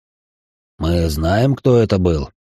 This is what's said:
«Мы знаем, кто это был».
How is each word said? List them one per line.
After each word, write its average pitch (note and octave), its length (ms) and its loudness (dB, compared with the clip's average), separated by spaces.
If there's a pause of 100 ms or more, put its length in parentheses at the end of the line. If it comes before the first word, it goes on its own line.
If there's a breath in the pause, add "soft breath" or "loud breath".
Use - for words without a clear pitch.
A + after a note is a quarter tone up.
(760)
«Мы E2 320 -2
знаем, F#2+ 460 0
кто B2 220 2
это G#2+ 220 2
был». E2 300 -2 (120)